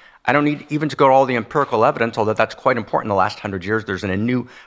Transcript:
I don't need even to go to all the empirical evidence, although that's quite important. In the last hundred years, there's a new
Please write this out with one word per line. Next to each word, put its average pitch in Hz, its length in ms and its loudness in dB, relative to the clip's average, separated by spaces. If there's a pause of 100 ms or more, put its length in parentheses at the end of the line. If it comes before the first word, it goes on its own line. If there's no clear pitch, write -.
(260)
I - 80 0
don't 147 120 2
need 147 240 -4
even 151 200 -2
to - 60 -10
go 143 120 4
to 131 60 6
all 135 120 6
the 127 100 -2
empirical 117 480 0
evidence, 120 340 0
although 107 160 0
that's - 220 -2
quite 127 220 0
important. 110 300 -4
In - 20 -4
the 101 60 0
last 95 240 0
hundred 95 260 -8
years, 107 200 -2
there's 95 180 -6
a 95 120 -2
new 120 320 -2 (200)